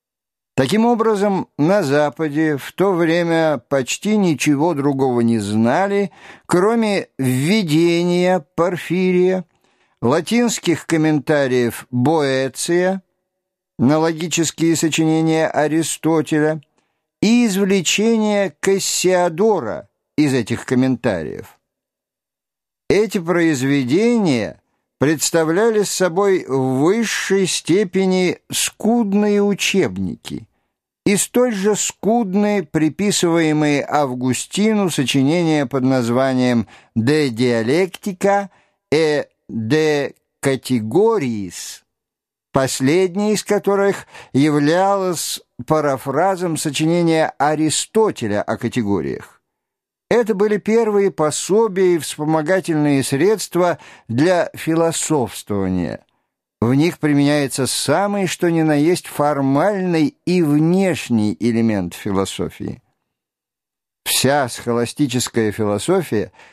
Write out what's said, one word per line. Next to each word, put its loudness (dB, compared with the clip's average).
Таким 0
образом, 0
на 2
Западе 0
в -14
то 0
время 0
почти -2
ничего 2
другого 0
не 2
знали, 0
кроме 0
введения 2
Порфирия, 0
латинских 0
комментариев 0
Боэция 0
на 4
логические 0
сочинения 2
Аристотеля 0
и 4
извлечения 0
Кассиодора 0
из 2
этих -2
комментариев. -2
Эти 2
произведения – 0
представляли 0
собой 0
в 0
высшей 0
степени 0
скудные 0
учебники -2
и 2
столь 0
же 0
скудные -2
приписываемые 0
Августину -2
сочинения 0
под -2
названием 0
De 2
Dialectica 0
e 0
De 0
Categoriis, -2
последнее 0
из -6
которых -2
являлось 0
парафразом 0
сочинения 0
Аристотеля 0
о -4
категориях. -4
Это 2
были 0
первые 0
пособия 0
и 0
вспомогательные 0
средства 0
для 2
философствования. -2
В 2
них 2
применяется 0
самый -2
что -2
ни 2
на 2
есть 0
формальный 0
и 2
внешний 0
элемент 0
философии. -6
Вся 0
схоластическая -2
философия -2